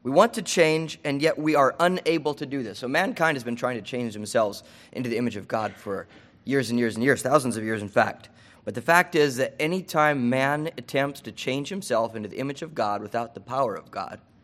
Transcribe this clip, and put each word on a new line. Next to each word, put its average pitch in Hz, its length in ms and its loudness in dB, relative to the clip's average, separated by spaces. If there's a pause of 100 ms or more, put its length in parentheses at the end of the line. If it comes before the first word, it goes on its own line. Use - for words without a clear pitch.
We 131 80 -2
want 208 220 6
to 220 80 -6
change, 160 600 2
and 139 180 -2
yet 156 160 2
we 151 200 2
are 135 240 6
unable 165 540 2
to 147 120 -8
do 135 160 -4
this. 101 160 -8
So 127 80 -8
mankind 160 480 0
has 127 80 -4
been 117 140 -4
trying 127 180 -2
to 110 80 -6
change 120 320 -6
themselves 104 480 0 (300)
into 120 180 -4
the 113 80 0
image 117 180 -2
of 95 120 -10
God 107 260 -2
for 95 320 -8 (380)
years 127 260 0
and 120 80 0
years 117 160 0
and 110 80 -4
years, 131 180 4
thousands 127 360 2
of 110 80 -6
years, 110 180 -2
in 104 60 -8
fact. 107 400 0 (360)
But 110 100 -8
the 120 60 -6
fact 170 360 4
is 143 220 4
that - 200 -2
any 175 240 0
time 147 480 2
man 139 480 0
attempts 139 440 -4
to 110 100 -12
change 139 360 -4
himself 117 460 -2
into 107 140 -8
the - 100 -10
image 139 240 -6
of 156 140 -12
God 104 260 -2
without 117 320 -6
the - 60 -14
power 123 340 -2
of 76 160 -14
God, - 300 -10 (240)